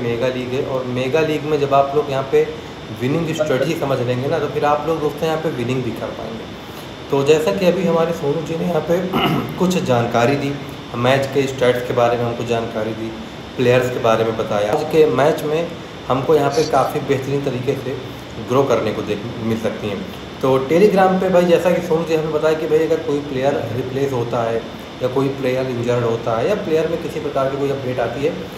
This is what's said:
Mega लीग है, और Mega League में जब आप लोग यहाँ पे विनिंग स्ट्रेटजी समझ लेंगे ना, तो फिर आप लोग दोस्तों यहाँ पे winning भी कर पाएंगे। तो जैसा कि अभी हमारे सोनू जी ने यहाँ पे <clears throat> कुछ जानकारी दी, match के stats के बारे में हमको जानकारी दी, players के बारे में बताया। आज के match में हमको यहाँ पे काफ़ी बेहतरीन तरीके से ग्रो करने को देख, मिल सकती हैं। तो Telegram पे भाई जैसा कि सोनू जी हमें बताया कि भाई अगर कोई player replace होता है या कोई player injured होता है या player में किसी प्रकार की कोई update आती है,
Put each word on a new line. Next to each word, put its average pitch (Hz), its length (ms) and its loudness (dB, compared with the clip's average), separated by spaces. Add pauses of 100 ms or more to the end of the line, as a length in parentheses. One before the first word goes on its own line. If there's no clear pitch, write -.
Mega 117 240 0
लीग 123 220 -4
है, 131 160 -2
और 131 180 -2
Mega 127 380 0
League 151 220 0
में 151 160 0
जब 139 140 0
आप 139 220 4
लोग 143 160 0
यहाँ 135 200 -2
पे 151 120 6 (580)
विनिंग 156 340 0
स्ट्रेटजी 151 380 0
समझ 135 260 -2
लेंगे 123 280 -2
ना, 160 120 0
तो 143 100 -2
फिर 147 160 -2
आप 151 220 2
लोग 160 120 0
दोस्तों 151 300 -2
यहाँ 160 120 -2
पे 170 80 0
winning 127 340 -2
भी 113 80 -4
कर 110 160 -6
पाएंगे। 113 360 -8 (680)
तो 139 120 2
जैसा 156 320 4
कि 185 100 0
अभी 175 200 4
हमारे 165 280 2
सोनू 147 280 -2
जी 160 160 -4
ने 175 80 -4
यहाँ 165 160 0
पे 180 300 0
<clears throat> - 460 0
कुछ 180 200 2
जानकारी 120 580 2
दी, 139 200 -2 (400)
match 131 300 2
के 135 220 0
stats 123 400 0
के 143 60 -2
बारे 120 240 2
में 120 60 -2
हमको 117 200 -4
जानकारी 113 500 -4
दी, 113 140 -8 (500)
players 123 320 4
के 120 100 -4
बारे 113 240 4
में 113 140 -2
बताया। 104 360 0
आज - 100 0
के 156 220 6
match 139 360 4
में 160 300 -2 (360)
हमको 135 280 0
यहाँ 143 140 4
पे 143 220 0
काफ़ी 139 280 2
बेहतरीन 135 460 0
तरीके 123 280 -2
से 131 240 -6 (460)
ग्रो 123 200 4
करने 107 280 2
को 107 100 -4
देख, 101 240 -2
मिल 113 360 -2
सकती 104 280 -4
हैं। - 380 -8 (140)
तो 131 180 4
Telegram 185 600 6
पे 190 80 2
भाई 180 160 6
जैसा 170 260 6
कि 180 100 2
सोनू 160 240 0
जी 160 100 0
हमें 156 160 0
बताया 156 280 2
कि 160 80 -2
भाई 151 120 4
अगर 160 240 0
कोई 143 160 0
player 143 340 0 (200)
replace 131 380 -2
होता 120 320 0
है 113 140 0 (440)
या 127 60 0
कोई 135 220 0
player 131 380 -2
injured 120 360 0
होता 113 360 0
है 147 100 2
या 214 60 2
player 160 320 0
में 160 160 -2
किसी 151 160 -6
प्रकार 139 320 -2
की 139 60 -4
कोई 139 140 0
update 123 280 -4
आती 120 260 -2
है, 180 320 -4